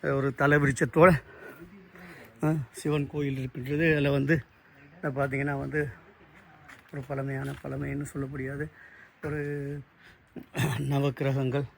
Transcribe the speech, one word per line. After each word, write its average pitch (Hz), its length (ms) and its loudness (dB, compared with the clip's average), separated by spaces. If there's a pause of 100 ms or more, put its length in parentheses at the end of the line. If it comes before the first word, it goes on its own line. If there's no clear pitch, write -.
ஒரு 139 320 0
தலை 143 240 4
விருட்சத்தோட, 147 520 6 (1300)
ஆ, 156 120 4 (160)
சிவன் 147 360 0
கோயில் 139 320 -2
இருக்கின்றது. 143 540 0
அதுல 143 180 4
வந்து 139 320 4 (560)
இதை 151 120 -4
பார்த்தீங்கன்னா 139 480 -2
வந்து 139 300 -2 (1040)
ஒரு 143 140 -8
பழமையான 139 560 -4
பழமைன்னு 139 400 -6
சொல்ல 139 240 -6
முடியாது, 139 440 -8 (520)
ஒரு 151 180 -4 (1400)
நவக்கிரகங்கள் 139 840 0 (160)